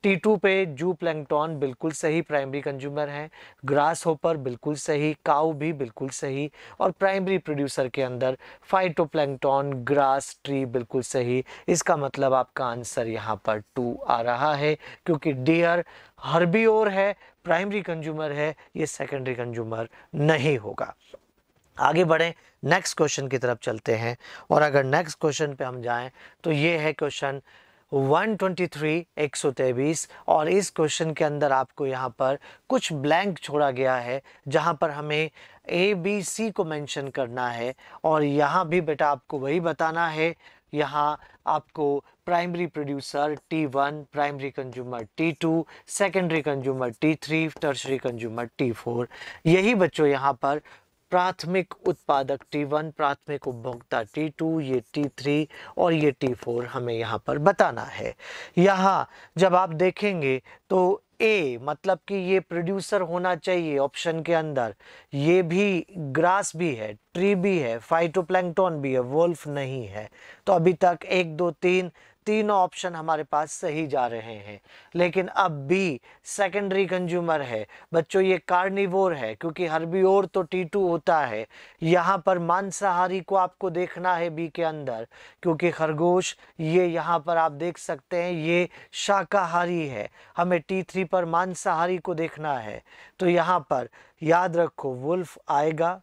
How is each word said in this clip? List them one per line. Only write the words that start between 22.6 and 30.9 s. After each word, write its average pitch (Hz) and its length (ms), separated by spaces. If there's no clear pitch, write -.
नेक्स्ट 170 340
क्वेश्चन 143 300
की 127 100
तरफ 123 260
चलते 113 320
हैं 117 220
और 151 100
अगर 143 240
नेक्स्ट 156 360
क्वेश्चन 147 340
पे 139 80
हम 127 180
जाएं 120 280
तो 165 80
ये 160 260
है 156 160
क्वेश्चन 139 480
वन 151 440
ट्वेंटी 185 320
थ्री, 156 380
एक 147 180
सौ 151 160
तेईस, 131 560
और 160 220
इस 190 200
क्वेश्चन 160 440